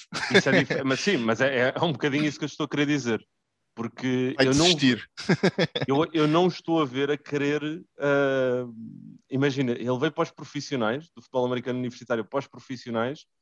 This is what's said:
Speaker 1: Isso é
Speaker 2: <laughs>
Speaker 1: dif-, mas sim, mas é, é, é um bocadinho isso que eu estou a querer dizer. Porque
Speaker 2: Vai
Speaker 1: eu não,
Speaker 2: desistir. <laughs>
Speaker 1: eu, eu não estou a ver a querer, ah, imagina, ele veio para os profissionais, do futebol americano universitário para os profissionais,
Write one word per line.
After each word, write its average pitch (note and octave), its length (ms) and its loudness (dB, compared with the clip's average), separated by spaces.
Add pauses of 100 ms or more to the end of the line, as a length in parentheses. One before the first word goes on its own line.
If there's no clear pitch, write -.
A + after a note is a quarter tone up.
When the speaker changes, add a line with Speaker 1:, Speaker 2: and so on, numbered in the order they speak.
(320)
Speaker 1:
Isso F#3 180 6
é - 20 4
Speaker 2:
<laughs> D#3 120 4
Speaker 1:
dif-, C#3+ 200 -2
mas C3+ 180 0
sim, G3+ 160 2
mas A2+ 240 0
é, B2+ 260 2
é, C3+ 80 0
é - 80 -2
um E3+ 80 0
bocadinho C#3+ 340 0
isso D3 140 -4
que D3+ 60 -4
eu - 20 -8
estou D3+ 180 -6
a - 40 -14
querer D3 180 0
dizer. A#2+ 340 0 (540)
Porque B2+ 640 -2
Speaker 2:
Vai C3+ 100 4
Speaker 1:
eu C#3 80 4
não, D#3 100 4
Speaker 2:
desistir. C#3 520 2
<laughs> - 720 0
Speaker 1:
eu, C#3 260 2
eu D3+ 140 2
não F3 200 4
estou E3 340 0
a C#3+ 40 4
ver C3+ 260 -2
a C#3+ 60 0
querer, C#3+ 440 -2 (380)
ah, C3+ 640 2 (640)
imagina, C3+ 440 0
ele B2 260 -2
veio D3+ 120 0
para E3 120 -2
os - 80 -4
profissionais, C#3 840 -4
do A#2+ 80 -20
futebol B2+ 240 -2
americano B2 340 -2
universitário A#2+ 460 -4
para C#3 140 -4
os C3+ 80 -8
profissionais, B2 800 -6 (160)